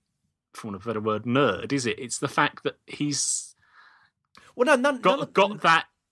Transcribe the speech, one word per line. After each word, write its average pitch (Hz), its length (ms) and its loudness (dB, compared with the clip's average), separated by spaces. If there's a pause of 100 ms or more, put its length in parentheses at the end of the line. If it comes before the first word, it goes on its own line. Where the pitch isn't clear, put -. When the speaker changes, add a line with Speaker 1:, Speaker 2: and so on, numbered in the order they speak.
(540)
Speaker 1:
for - 140 -14
want 101 80 -8
of 92 100 -14
a 117 40 -4
better 107 120 -4
word, 107 220 0
nerd, 120 480 2
is 139 140 -2
it? 107 140 -2
It's 120 200 -8
the 143 80 -2
fact - 360 -2
that - 140 -6 (100)
he's - 680 -6 (1000)
Speaker 2:
Well, 247 100 0
no, 294 100 6
none, 262 260 0
Speaker 1:
got, 185 180 4
Speaker 2:
none - 80 -6
of - 60 -20
Speaker 1:
got 196 160 4
Speaker 2:
none 208 140 -10
Speaker 1:
that 165 220 4 (260)